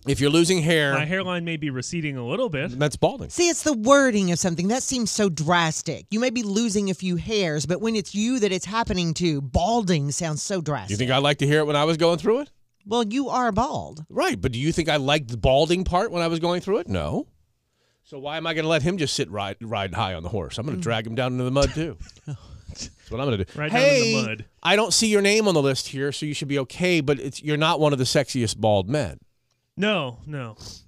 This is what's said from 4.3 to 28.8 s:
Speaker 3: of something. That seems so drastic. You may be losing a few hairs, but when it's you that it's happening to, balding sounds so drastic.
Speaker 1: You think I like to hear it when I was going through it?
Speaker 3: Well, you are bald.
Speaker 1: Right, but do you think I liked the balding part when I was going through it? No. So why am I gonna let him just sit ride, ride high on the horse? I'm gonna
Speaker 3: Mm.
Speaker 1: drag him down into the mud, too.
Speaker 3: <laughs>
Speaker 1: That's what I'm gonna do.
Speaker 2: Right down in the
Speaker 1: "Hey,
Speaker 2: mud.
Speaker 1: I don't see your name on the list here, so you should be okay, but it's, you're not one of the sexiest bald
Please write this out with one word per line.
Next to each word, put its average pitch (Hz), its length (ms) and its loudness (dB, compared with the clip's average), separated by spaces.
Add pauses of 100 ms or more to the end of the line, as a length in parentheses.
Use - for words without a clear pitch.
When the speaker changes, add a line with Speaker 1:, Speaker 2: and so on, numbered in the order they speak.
Speaker 3:
of 170 60 0
something. 175 300 0
That 254 140 0
seems 240 280 -2
so 214 180 2
drastic. 156 840 0
You 214 100 0
may 254 100 2
be 240 120 -4
losing 202 460 0
a 185 60 -2
few 180 220 -2
hairs, 165 500 -2
but 175 160 -2
when 226 140 0
it's - 180 -6
you 233 260 0
that 202 100 2
it's 185 140 -2
happening 185 500 -2
to, 156 280 0
balding 175 680 0
sounds 151 320 -4
so 190 200 -4
drastic. 127 300 -4
Speaker 1:
You 101 40 -2
think 123 140 0
I 131 80 4
like 143 200 2
to 139 80 2
hear 147 140 4
it 151 60 2
when 147 100 0
I 147 80 4
was 160 140 2
going 170 200 4
through 220 220 2
it? 294 100 -10 (360)
Speaker 3:
Well, 233 180 0
you 240 240 -2
are 240 240 0
bald. 180 560 -4
Speaker 1:
Right, 277 320 -2
but 120 120 0
do 117 60 -6
you 147 140 0
think 160 160 0
I 151 80 2
liked 143 320 0
the 120 80 -8
balding 156 480 4
part 180 260 0
when 170 120 -2
I 165 60 0
was 165 100 0
going 170 240 0
through 196 160 0
it? 349 100 -6
No. 95 380 -2 (760)
So 147 140 -16
why 143 200 -6
am 160 80 -6
I 165 80 -2
gonna 156 140 0
let 160 120 4
him 175 160 0
just 151 180 -2
sit - 160 -4
ride, 101 300 -6
ride 104 320 -4
high 95 220 -2
on 80 80 -8
the 87 80 -8
horse? 82 260 -6
I'm 113 80 -8
gonna 156 140 -4
Speaker 3:
Mm. 180 40 -6
Speaker 1:
drag 113 240 -2
him 113 80 -8
down 127 180 0
into 127 120 -2
the 127 60 -2
mud, 135 240 4
too. 156 240 -6 (280)
Speaker 3:
<laughs> 147 100 -10 (340)
Speaker 1:
That's - 400 -16
what 113 100 -6
I'm 139 60 -2
gonna 107 180 0
do. - 0 - (120)
Speaker 2:
Right 151 140 -4
down 240 120 4
in 277 60 6
the 285 60 6
Speaker 1:
"Hey, 226 320 2
Speaker 2:
mud. 220 180 -8 (180)
Speaker 1:
I 180 140 4
don't 214 180 2
see 220 140 2
your 208 140 4
name 208 260 4
on 180 60 4
the 151 80 4
list 135 260 0
here, 139 240 -4
so - 120 -8
you 151 100 -6
should 143 140 -6
be 139 120 0
okay, 175 400 0
but 139 180 0
it's, - 240 -10
you're 151 140 -2
not 156 240 2
one 151 120 4
of 135 60 0
the 127 60 2
sexiest 123 520 0
bald 104 320 2